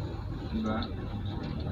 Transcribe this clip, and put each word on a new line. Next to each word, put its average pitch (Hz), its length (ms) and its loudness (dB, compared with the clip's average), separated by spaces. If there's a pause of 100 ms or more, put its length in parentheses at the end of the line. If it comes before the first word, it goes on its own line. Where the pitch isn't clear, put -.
(540)
Di - 80 4
ba? 214 160 4 (920)